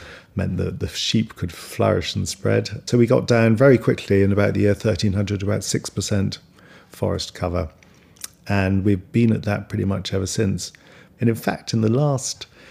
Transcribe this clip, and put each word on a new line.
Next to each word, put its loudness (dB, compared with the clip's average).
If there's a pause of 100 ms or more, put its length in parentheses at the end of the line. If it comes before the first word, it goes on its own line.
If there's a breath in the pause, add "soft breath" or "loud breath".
(360 loud breath)
meant -2
that -4
the -6
sheep -2
could -8
flourish -2
and -4
spread. -2 (200)
So 2
we 6
got 2
down 4
very 8
quickly 2
in 2
about 2
the 0
year 4
thirteen 0
hundred -2
to -4
about -2
six -4
percent -2 (480 soft breath)
forest -4
cover. -4 (800 soft breath)
And 2
we've 0
been 4
at -4
that -4
pretty -4
much -4
ever -2
since. -4 (480 soft breath)
And 2
in 0
fact, -6
in 0
the 2
last -2 (240 loud breath)